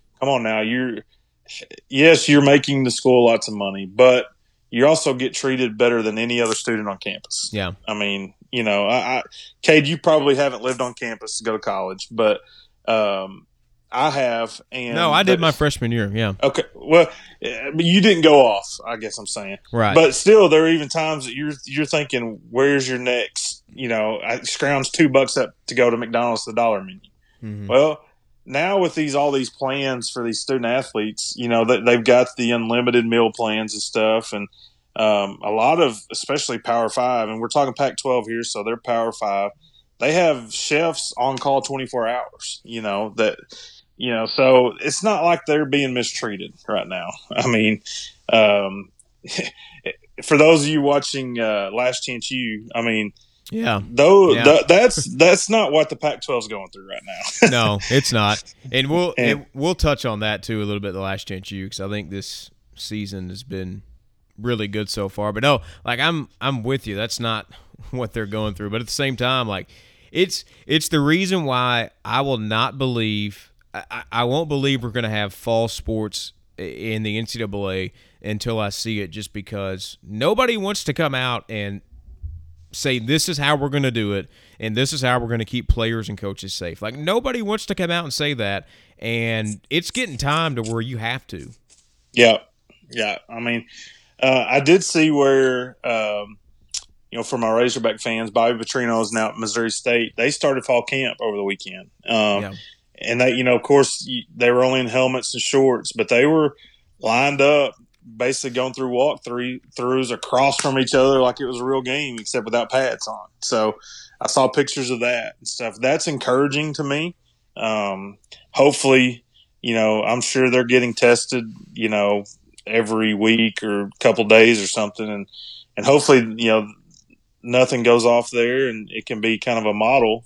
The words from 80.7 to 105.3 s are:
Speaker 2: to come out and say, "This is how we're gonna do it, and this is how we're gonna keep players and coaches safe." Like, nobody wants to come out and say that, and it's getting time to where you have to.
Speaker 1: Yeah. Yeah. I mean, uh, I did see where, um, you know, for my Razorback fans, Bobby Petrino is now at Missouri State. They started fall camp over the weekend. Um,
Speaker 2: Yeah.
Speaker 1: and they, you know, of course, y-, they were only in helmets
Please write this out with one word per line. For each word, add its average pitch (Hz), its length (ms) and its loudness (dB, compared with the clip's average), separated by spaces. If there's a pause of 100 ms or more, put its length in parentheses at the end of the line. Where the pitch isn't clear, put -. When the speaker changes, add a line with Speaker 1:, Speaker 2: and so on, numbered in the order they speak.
Speaker 2:
to 147 80 -4
come 147 200 -2
out 127 360 -4
and 101 320 -8 (920)
say, 131 280 -2
"This 135 300 0
is 151 80 -4
how 143 200 2
we're 139 120 -2
gonna 135 220 0
do 107 220 -2
it, 98 160 -6 (300)
and 110 160 -4
this 131 180 0
is 135 80 -6
how 127 180 2
we're 120 80 -6
gonna 113 180 -2
keep 120 220 -6
players 113 420 0
and 101 80 -8
coaches 95 360 -10
safe." 85 280 -10
Like, 113 140 -8
nobody 233 460 -2
wants 208 260 -6
to 196 80 -4
come 175 160 -4
out 170 140 -4
and 139 80 -8
say 147 220 -2
that, 98 320 -6 (320)
and 113 600 -4 (100)
it's 175 220 -2
getting 214 260 -6
time 147 380 -2
to 117 80 -6
where 117 180 -4
you 120 160 -8
have 117 300 -8
to. 80 220 -14 (640)
Speaker 1:
Yeah. 117 240 6 (540)
Yeah. 107 260 -4 (120)
I 117 120 -12
mean, 117 260 -6 (560)
uh, 131 240 2
I 139 140 2
did 170 240 4
see 156 260 2
where, 131 720 2
um, 104 540 -4 (760)
you 117 80 -10
know, 113 40 -4
for 127 140 -6
my 113 140 0
Razorback 113 480 0
fans, 113 320 -6
Bobby 117 260 2
Petrino 117 440 -2
is 107 100 -4
now 110 180 0
at - 80 -14
Missouri 113 340 -4
State. 120 440 -2
They 127 160 0
started 139 340 -2
fall 120 180 2
camp 135 360 -4
over 107 180 -4
the 101 60 -4
weekend. 95 460 -8 (180)
Um, 107 340 2
Speaker 2:
Yeah. 101 120 -10 (460)
Speaker 1:
and 120 220 -2
they, 127 120 4
you 123 100 -2
know, 123 120 4
of 113 80 2
course, - 460 4
y-, 120 120 -6 (140)
they 120 160 2
were 127 120 4
only 131 160 2
in 123 80 -2
helmets 131 460 0